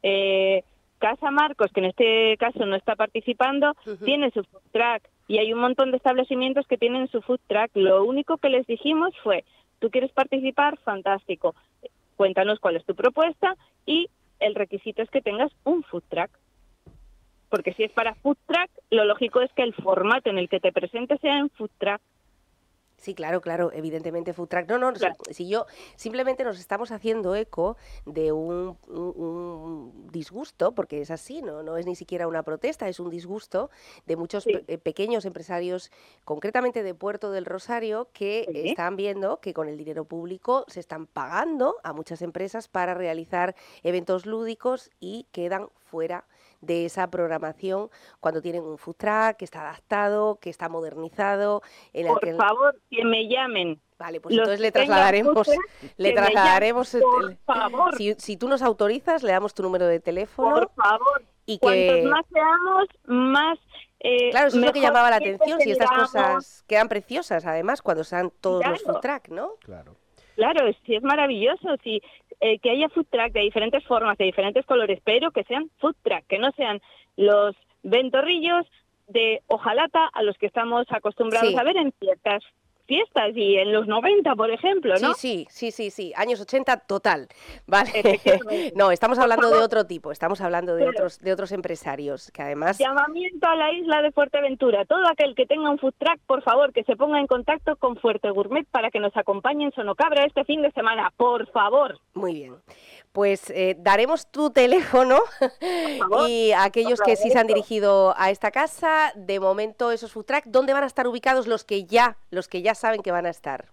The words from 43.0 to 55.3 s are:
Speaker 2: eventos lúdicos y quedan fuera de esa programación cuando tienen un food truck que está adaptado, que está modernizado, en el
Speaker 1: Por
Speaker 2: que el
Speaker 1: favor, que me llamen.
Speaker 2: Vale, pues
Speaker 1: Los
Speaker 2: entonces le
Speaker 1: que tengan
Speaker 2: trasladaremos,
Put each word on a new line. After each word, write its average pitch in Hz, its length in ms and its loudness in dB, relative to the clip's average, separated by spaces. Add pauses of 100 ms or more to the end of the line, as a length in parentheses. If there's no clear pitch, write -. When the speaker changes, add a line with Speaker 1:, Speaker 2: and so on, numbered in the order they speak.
Speaker 2:
eventos 180 440 -2
lúdicos 226 640 -6 (100)
y 202 320 -14
quedan 190 340 -6 (140)
fuera 165 440 -8 (380)
de 170 240 -2
esa 180 240 -4
programación 175 800 -6 (300)
cuando 160 200 -2
tienen 170 220 -8
un 156 160 -12
food - 160 -16
truck 214 420 0
que 196 80 -14
está 160 180 -16
adaptado, 208 800 -2
que - 80 -12
está 165 200 -10
modernizado, 165 920 -4 (320)
en 170 140 -4
el - 60 2
Speaker 1:
Por - 100 2
Speaker 2:
que 170 80 -4
el 165 60 -6
Speaker 1:
favor, 247 400 2 (120)
que 233 160 -4
me 226 240 0
llamen. 214 520 -2 (180)
Speaker 2:
Vale, 165 220 -12
pues - 140 -4
Speaker 1:
Los 226 100 4
Speaker 2:
entonces 202 160 0
le 220 80 2
Speaker 1:
que 208 100 -2
tengan 262 80 4 (100)
Speaker 2:
trasladaremos, 202 380 4